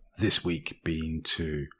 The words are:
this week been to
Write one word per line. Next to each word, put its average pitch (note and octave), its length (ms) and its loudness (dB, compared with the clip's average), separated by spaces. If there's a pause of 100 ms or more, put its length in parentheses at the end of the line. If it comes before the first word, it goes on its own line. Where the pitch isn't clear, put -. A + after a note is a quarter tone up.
(180)
this - 260 4
week E2+ 400 -2
been D#2+ 380 -2 (140)
to D2+ 320 -2 (120)